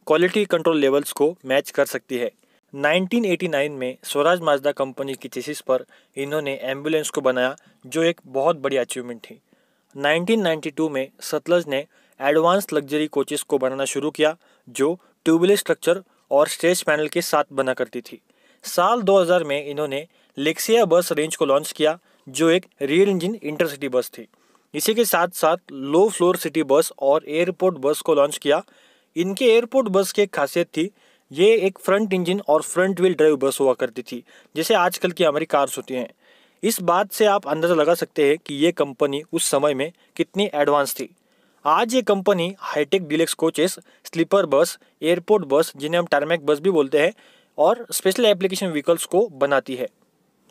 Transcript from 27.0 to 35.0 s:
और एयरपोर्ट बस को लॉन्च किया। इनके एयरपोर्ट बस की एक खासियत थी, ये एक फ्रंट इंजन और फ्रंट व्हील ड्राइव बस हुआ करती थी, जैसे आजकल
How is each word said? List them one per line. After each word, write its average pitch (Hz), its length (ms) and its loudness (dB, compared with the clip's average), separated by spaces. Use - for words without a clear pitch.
और 139 260 2
एयरपोर्ट 175 500 -2
बस 139 240 -2
को 165 140 0
लॉन्च 143 240 2
किया। 147 240 0
इनके 190 280 -4
एयरपोर्ट 240 440 2
बस 190 240 0
की 208 100 0
एक 196 120 -4
खासियत 160 340 -2
थी, 170 220 -4
ये 185 260 4
एक 190 220 -2
फ्रंट 196 340 0
इंजन 185 360 0
और 151 140 4
फ्रंट 180 380 0
व्हील 180 140 2
ड्राइव 151 240 4
बस 131 220 0
हुआ 135 140 4
करती 123 280 -6
थी, 120 200 -12
जैसे 160 200 0
आजकल 180 360 0